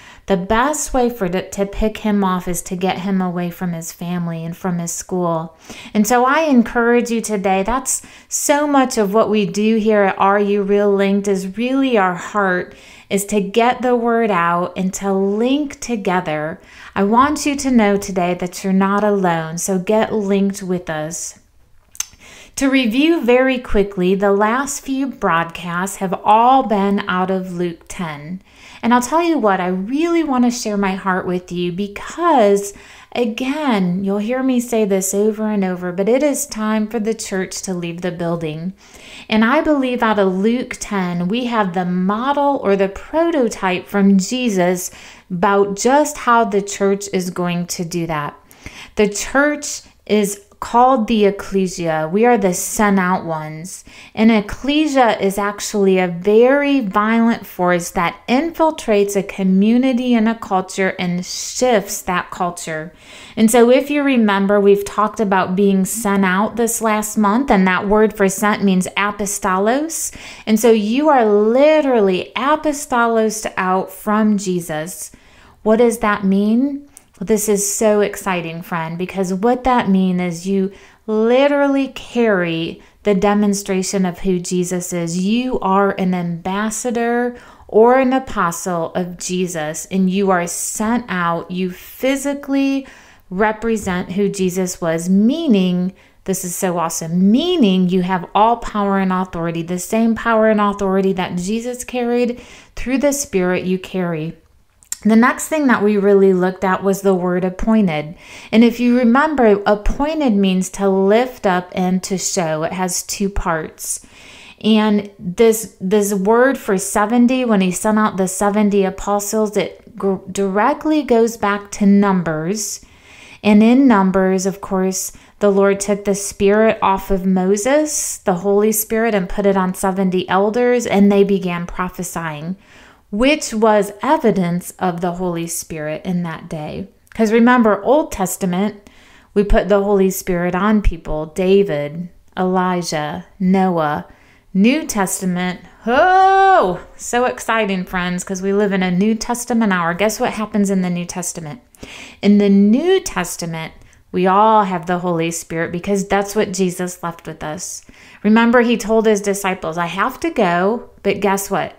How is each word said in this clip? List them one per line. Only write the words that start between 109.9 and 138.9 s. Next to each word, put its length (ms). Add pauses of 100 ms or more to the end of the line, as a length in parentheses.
means 380
to 180
lift 580
up 300
and 280
to 140
show. 460
It 80
has 320
two 240
parts. 760 (580)
And 560
this, 640
this 320
word 460
for 180
seventy, 680
when 160
he 100
sent 280
out 180
the 100
seventy 580
apostles, 720
it 400
gr-, 200 (160)
directly 720
goes 320
back 360
to 140
Numbers. 960 (600)
And 180
in 240
Numbers, 580
of 160
course, 520 (260)
the 140
Lord 260
took 260
the 120
Spirit 640
off 300
of 140
Moses, 920
the 180
Holy 360
Spirit, 420
and 140
put 180
it 120
on 160
seventy 540
elders, 560
and 280
they 100
began 440
prophesying, 920 (560)
which 420
was 380 (100)
evidence 760
of 220
the 120
Holy 340
Spirit 580
in 200
that 240
day. 400 (260)
'Cause 160
remember, 540
Old 260
Testament, 800 (420)